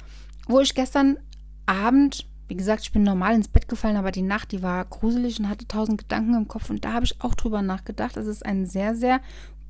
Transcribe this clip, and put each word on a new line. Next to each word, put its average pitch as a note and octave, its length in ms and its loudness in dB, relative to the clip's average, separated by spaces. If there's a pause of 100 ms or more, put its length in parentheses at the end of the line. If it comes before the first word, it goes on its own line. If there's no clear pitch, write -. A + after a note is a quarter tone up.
(480)
wo B3 120 6
ich C4+ 160 4
gestern C#4 420 4 (480)
Abend, A#3+ 600 4 (220)
wie F3+ 80 -8
gesagt, G3+ 260 0
ich - 100 -8
bin G#3+ 120 6
normal G3 320 4
ins G#3+ 120 4
Bett - 200 6
gefallen, G#3+ 300 0
aber F#3+ 140 0
die F#3 120 -2
Nacht, G3+ 280 -2
die F#3 120 -4
war F3+ 220 -2
gruselig A#3 540 -2
und G3+ 100 -2
hatte G#3 180 -6
tausend G#3+ 320 -2
Gedanken A3 340 0
im A3 140 0
Kopf. - 220 -8
Und G#3 140 -4
da G#3+ 100 -4
habe A#3+ 120 2
ich - 160 -2
auch A#3+ 140 0
drüber G#3+ 260 0
nachgedacht. G3+ 560 -6
Das G#3+ 80 -6
ist G#3+ 200 -8
ein G3 200 -2
sehr, G3 300 -2
sehr B3 260 2 (480)